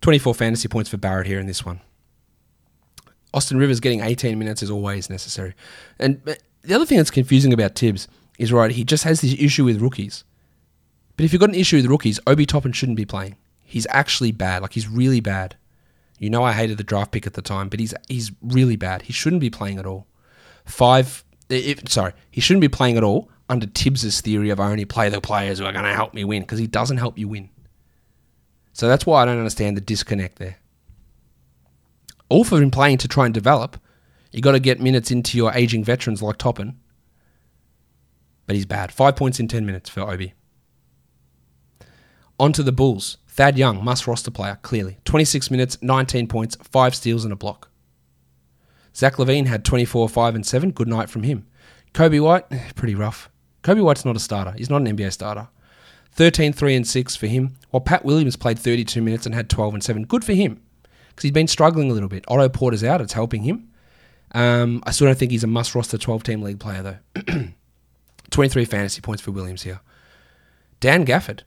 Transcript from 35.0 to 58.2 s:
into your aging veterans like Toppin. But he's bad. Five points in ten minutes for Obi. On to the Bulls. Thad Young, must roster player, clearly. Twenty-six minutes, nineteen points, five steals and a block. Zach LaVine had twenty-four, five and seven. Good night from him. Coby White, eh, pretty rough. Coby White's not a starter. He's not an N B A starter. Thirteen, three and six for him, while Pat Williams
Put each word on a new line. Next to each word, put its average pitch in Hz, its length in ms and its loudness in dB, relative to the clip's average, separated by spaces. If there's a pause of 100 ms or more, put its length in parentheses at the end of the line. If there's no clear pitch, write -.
into 120 280 -2
your 113 160 2
aging 117 320 2
veterans 113 360 -2
like 107 160 -4
Toppin. 120 380 -4 (1700)
But 101 120 -2
he's 98 80 -2
bad. 101 260 -8
Five 135 240 4
points 131 240 -2
in 113 80 -2
ten 113 180 -4
minutes 95 240 -8
for - 120 -8
Obi. 92 320 -8 (2000)
On 143 140 4
to 151 100 0
the 135 120 2
Bulls. 127 520 0
Thad 139 320 4
Young, 113 260 2
must 123 220 -2
roster 120 240 -4
player, 98 320 -10
clearly. 98 440 -6
Twenty-six 151 440 0
minutes, 127 320 -2
nineteen 127 460 0
points, 110 340 -4
five 127 320 2
steals 117 300 -2
and 110 80 -4
a 98 60 -8
block. - 320 -12 (1300)
Zach 131 220 2
LaVine 135 280 2
had 120 180 -2
twenty-four, 117 460 2
five 117 260 0
and 110 100 -4
seven. 156 260 0
Good 120 160 -2
night 113 220 -2
from 107 140 -6
him. 120 240 -4 (460)
Coby 156 260 4
White, 165 320 4
eh, 127 240 -10
pretty 113 200 -4
rough. 104 340 -6 (340)
Coby 208 180 4
White's 160 240 2
not 120 100 0
a 110 40 -4
starter. 95 380 -6
He's 120 120 -8
not 143 120 0
an 127 60 0
N 104 80 -2
B 101 80 -4
A 95 80 -4
starter. 104 360 -10 (640)
Thirteen, 160 400 4
three 143 240 2
and 123 120 0
six 127 280 -2
for 110 120 -4
him, 131 280 -2 (140)
while 127 120 0
Pat 156 220 0
Williams 143 320 2